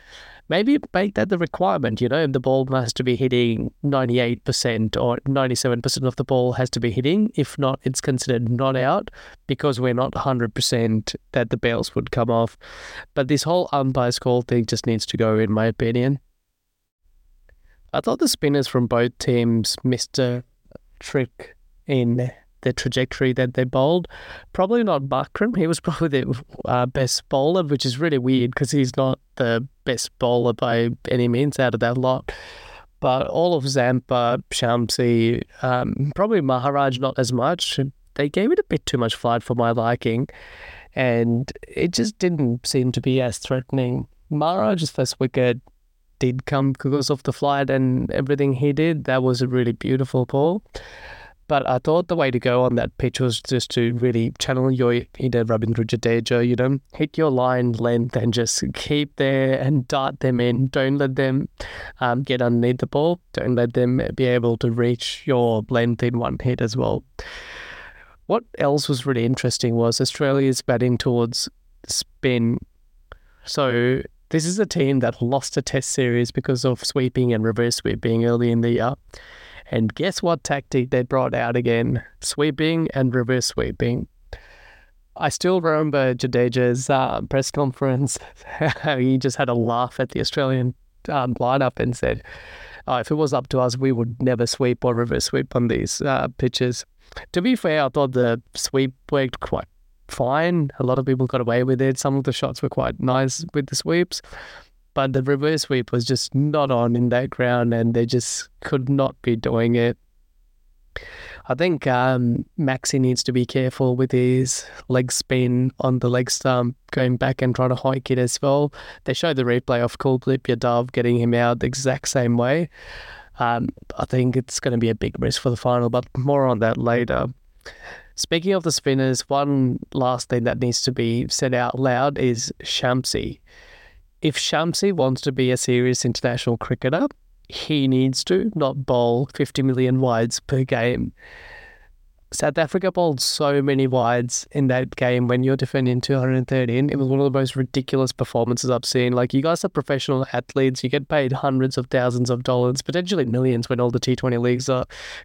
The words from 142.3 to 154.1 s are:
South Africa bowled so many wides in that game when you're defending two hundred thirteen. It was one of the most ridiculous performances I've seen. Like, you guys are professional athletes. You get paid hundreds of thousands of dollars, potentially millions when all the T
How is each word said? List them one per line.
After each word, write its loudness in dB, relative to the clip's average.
South -2
Africa 0
bowled 0
so 0
many 2
wides 0
in 0
that 0
game 2
when 2
you're 4
defending 0
two 0
hundred 0
thirteen. 0
It 0
was 2
one 2
of 2
the 0
most 0
ridiculous 0
performances -2
I've 0
seen. 2
Like, 0
you 2
guys 0
are -2
professional -2
athletes. 0
You -2
get -2
paid 0
hundreds 0
of -2
thousands 0
of -2
dollars, 0
potentially -2
millions 0
when -2
all 2
the 0
T 0